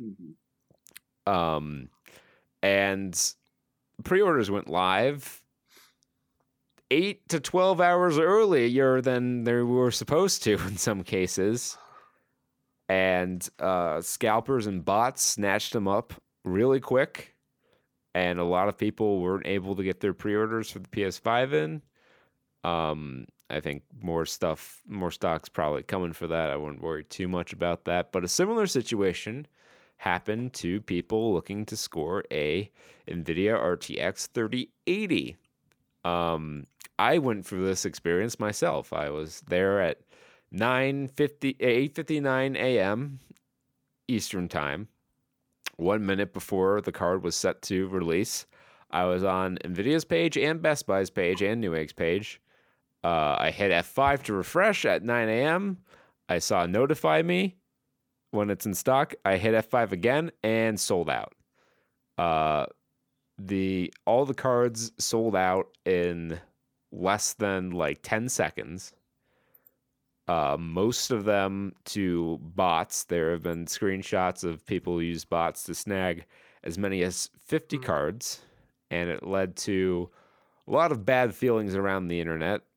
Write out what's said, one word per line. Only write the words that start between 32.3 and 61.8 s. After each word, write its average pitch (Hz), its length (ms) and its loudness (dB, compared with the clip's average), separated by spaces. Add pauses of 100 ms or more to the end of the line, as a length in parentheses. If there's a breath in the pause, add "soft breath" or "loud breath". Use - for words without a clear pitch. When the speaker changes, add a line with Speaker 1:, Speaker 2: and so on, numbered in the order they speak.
Speaker 2:
a 76 400 -2 (380 soft breath)
NVIDIA 87 500 0
R 87 180 0
T - 220 -8
X 92 280 -4
thirty 123 440 -4 (160)
eighty. 175 500 -2 (680)
Um, 82 600 -2 (320)
I 127 200 4
went 113 280 -2
for 101 100 -8
this 92 280 0
experience 92 540 -2
myself. 113 540 -2
I 76 180 -2
was 78 380 -8
there 95 320 4
at 82 200 0 (520 soft breath)
nine 127 560 0
fifty, 135 500 -2
eight 127 380 2
fifty-nine 135 600 0
A 123 220 2
M 117 400 -2 (880)
Eastern 98 400 -2
time, 78 400 -4 (880)
one 101 300 2
minute 95 260 0
before 95 480 2
the 90 120 -2
card 90 300 0
was 87 140 -2
set - 260 0
to 95 260 -2
release. 90 580 -2 (440 soft breath)
I 90 140 2
was 90 200 2
on 92 400 0
NVIDIA's 110 400 0
page 165 340 0
and 160 240 0
Best 156 240 0
Buy's 95 240 0
page 92 320 0
and 110 220 0
Newegg's 80 280 -4
page. 90 480 -2 (640)
Uh, 80 360 2
I 78 120 2
hit 101 200 2
F 87 160 4
five 139 380 2
to 110 100 -2
refresh 175 500 2
at 90 180 2
nine 117 260 0
A 113 160 2
M. 180 340 -2 (500 soft breath)
I 90 100 0
saw 87 280 2
notify 147 560 2
me 180 340 0 (760)
when 104 200 0
it's 98 160 -4
in 101 80 -2
stock. 135 400 2 (100)
I 98 120 4
hit 110 180 2
F 110 120 2
five 117 260 2
again 127 380 2 (140)
and 110 340 2
sold 87 320 0
out. 57 240 -4 (840)